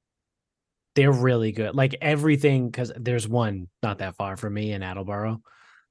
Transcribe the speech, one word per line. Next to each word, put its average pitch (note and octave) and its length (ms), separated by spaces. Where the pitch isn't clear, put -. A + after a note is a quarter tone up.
They're C#3 180
really A#2+ 400
good. G#2+ 220
Like, C3+ 280
everything, C#3+ 680
'cause A#2 260
there's A#2+ 300
one G#2+ 420
not G2+ 180
that F#2+ 160
far G2 200
from G#2 160
me G#2 200
in G2 100
Attleboro. G2+ 580